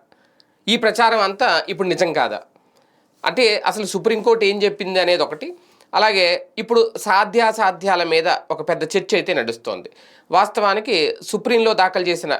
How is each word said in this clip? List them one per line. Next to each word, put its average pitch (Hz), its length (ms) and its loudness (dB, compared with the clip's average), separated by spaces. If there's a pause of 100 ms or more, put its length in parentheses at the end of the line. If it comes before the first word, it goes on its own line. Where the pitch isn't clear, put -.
(680)
ఈ 220 100 2
ప్రచారం 220 440 2
అంతా 196 480 0
ఇప్పుడు 190 180 -4
నిజం 165 260 0
కాదా? 113 280 -2 (840)
అంటే 214 400 2
అసలు 208 200 -2
సుప్రీంకోర్టు 220 600 0
ఏం 202 180 0
చెప్పింది 190 360 -2
అనేది 175 240 2
ఒకటి, 254 320 -10 (380)
అలాగే 185 520 2 (120)
ఇప్పుడు 226 400 2
సాధ్యాసాధ్యాల 196 1040 0
మీద 165 240 2 (240)
ఒక 156 180 -6
పెద్ద 160 140 -2
చర్చ 190 320 -2
అయితే 175 180 0
నడుస్తోంది. 113 560 -6 (420)
వాస్తవానికి 202 920 0
సుప్రీంలో 220 500 0
దాఖలు 185 300 2
చేసిన 165 360 -2